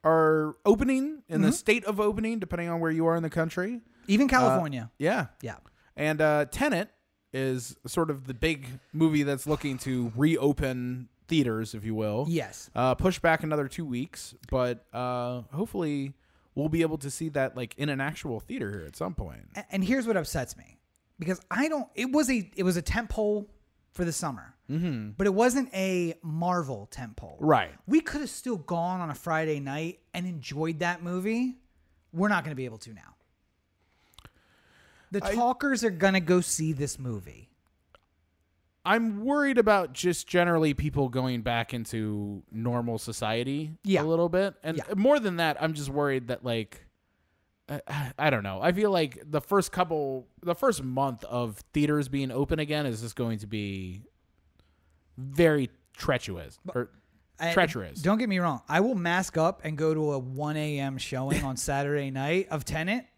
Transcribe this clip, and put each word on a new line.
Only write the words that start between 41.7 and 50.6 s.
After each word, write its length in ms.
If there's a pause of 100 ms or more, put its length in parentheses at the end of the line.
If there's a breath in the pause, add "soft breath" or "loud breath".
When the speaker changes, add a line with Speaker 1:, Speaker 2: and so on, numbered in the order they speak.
Speaker 1:
into 800
normal 460
society 760 (100)
Speaker 2:
Yeah. 200
Speaker 1:
a 20
little 240
bit. 340
And 140
Speaker 2:
Yeah. 200
Speaker 1:
more 220
than 200
that, 220
I'm 140
just 160
worried 380
that, 160
like, 420 (840)
I, 500
I 120
don't 120
know. 180
I 120
feel 180
like 380
the 120
first 320
couple, 540 (160)
the 120
first 280